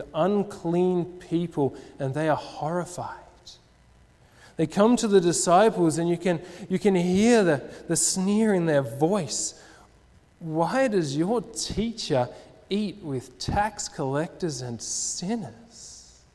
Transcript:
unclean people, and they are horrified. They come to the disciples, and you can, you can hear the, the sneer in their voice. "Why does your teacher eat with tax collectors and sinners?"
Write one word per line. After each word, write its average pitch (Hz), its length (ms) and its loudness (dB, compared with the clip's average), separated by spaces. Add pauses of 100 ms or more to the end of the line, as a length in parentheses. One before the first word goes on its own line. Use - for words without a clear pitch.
(140)
unclean 180 920 0
people, 165 680 -2 (220)
and 135 160 -4
they 156 160 -2
are 143 80 4
horrified. - 800 -6 (1400)
They 160 120 0
come 220 300 4
to 233 100 0
the 196 120 8
disciples, 175 800 4
and 170 100 0
you 170 100 0
can, 170 220 0 (300)
you 185 80 0
can 202 160 2
hear 196 500 4
the, 156 200 2 (240)
the 170 80 0
sneer 202 580 0
in 175 140 2
their 147 160 4
voice. 143 760 -2 (800)
"Why 170 480 0
does 165 300 0
your 196 240 0
teacher - 880 -2 (400)
eat 202 320 -4
with 135 380 -8
tax - 480 -4
collectors 147 760 -4
and 120 180 -10
sinners?" - 1400 -10 (140)